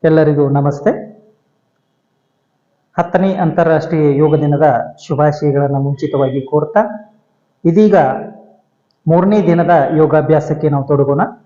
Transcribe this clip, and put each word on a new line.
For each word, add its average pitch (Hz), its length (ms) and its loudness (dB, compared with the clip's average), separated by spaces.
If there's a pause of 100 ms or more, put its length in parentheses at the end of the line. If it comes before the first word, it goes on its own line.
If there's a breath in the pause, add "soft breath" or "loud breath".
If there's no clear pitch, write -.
ಎಲ್ಲರಿಗೂ 151 400 2
ನಮಸ್ತೆ. 143 420 -2 (2000)
ಹತ್ತನೇ 185 360 -2
ಅಂತಾರಾಷ್ಟ್ರೀಯ 156 840 0
ಯೋಗ 151 180 2
ದಿನದ 147 300 2 (400)
ಶುಭಾಶಯಗಳನ್ನು 143 760 -2
ಮುಂಚಿತವಾಗಿ 139 600 -4
ಕೋರ್ತಾ, 151 420 -2 (840)
ಇದೀಗ 190 300 4 (1120)
ಮೂರನೇ 180 380 2
ದಿನದ 170 280 2 (220)
ಯೋಗಾಭ್ಯಾಸಕ್ಕೆ 151 720 0
ನಾವು 143 220 -2
ತೊಡಗೋಣ. 139 320 0 (240)